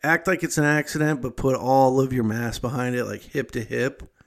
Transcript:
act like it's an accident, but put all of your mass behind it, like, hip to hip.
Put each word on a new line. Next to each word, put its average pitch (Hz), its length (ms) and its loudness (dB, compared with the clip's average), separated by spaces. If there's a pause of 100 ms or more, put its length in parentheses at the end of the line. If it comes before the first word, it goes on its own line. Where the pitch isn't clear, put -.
act 165 240 2
like 170 160 0
it's 160 160 -2
an 151 60 4
accident, 151 580 0
but 127 120 -6
put 135 200 0
all 131 440 4
of 131 140 0
your 127 100 0
mass 113 360 -4
behind 123 360 -4
it, 123 100 -2
like, 104 160 -8
hip - 300 -6
to 127 100 -6
hip. 120 420 -4 (240)